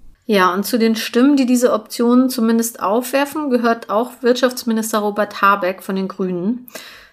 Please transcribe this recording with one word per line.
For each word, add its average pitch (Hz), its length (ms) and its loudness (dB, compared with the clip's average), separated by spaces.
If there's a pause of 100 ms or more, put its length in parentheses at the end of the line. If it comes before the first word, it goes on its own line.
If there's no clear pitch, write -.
(260)
Ja, 185 260 4
und 202 120 -2
zu 240 160 -2
den 226 160 2
Stimmen, 269 400 2
die 262 100 4
diese 240 260 2
Optionen 240 560 2
zumindest 226 540 -2
aufwerfen, 269 680 -2
gehört 233 380 0
auch 226 220 -2 (100)
Wirtschaftsminister 226 760 0
Robert 208 440 -4
Habeck 196 400 2
von 196 120 -6
den 190 140 -2
Grünen. 190 580 -4 (460)